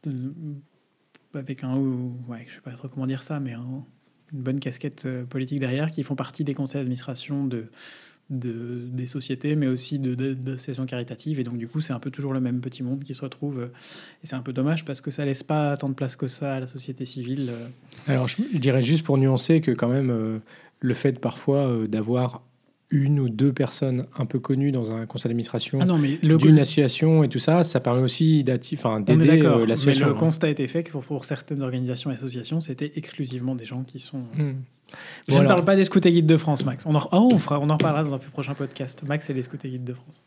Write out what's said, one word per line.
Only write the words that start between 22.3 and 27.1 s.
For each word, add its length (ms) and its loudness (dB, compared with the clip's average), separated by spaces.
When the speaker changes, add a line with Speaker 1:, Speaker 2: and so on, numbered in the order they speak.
Speaker 2:
une 280 2
ou 100 2
deux 240 2
personnes 520 -2
un 80 -2
peu 140 -4
connues 320 0
dans 240 -2
un 100 -6
conseil 240 -6
d'administration 520 -4
Speaker 1:
Ah 40 4
non, 120 4
mais 260 0
le 140 6
Speaker 2:
d'une 180 10
Speaker 1:
co- 60 8
Speaker 2:
association 640 4